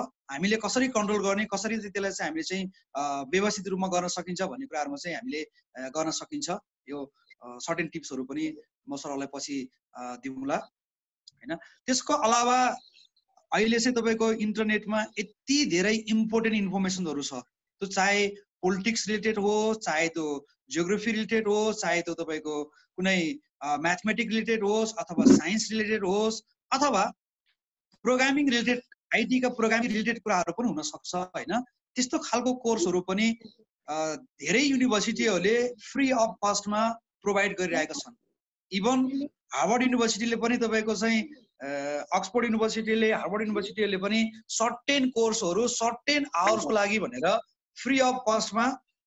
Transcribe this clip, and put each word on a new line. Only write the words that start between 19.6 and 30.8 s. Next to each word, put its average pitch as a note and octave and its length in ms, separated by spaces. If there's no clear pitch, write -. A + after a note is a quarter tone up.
चाहे E3 300
त्यो D3+ 400
geography F#3+ 420
related A3 360
होस्, G#3+ 340
चाहे E3+ 200
त्यो E3+ 120
तपाईँको D#3 500
कुनै, F3+ 440
अ, C#3+ 160
mathematics G3+ 560
related A3 300
होस् A3 360
अथवा - 360
science F#3+ 360
related G#3+ 340
होस् G#3+ 360
अथवा B3+ 420
programming C4+ 460
related, A#3+ 320
आइटी B3 240
का B3 100
programming A3+ 400
related A3 300
कुराहरू F3+ 340
पनि - 160
हुनसक्छ, - 460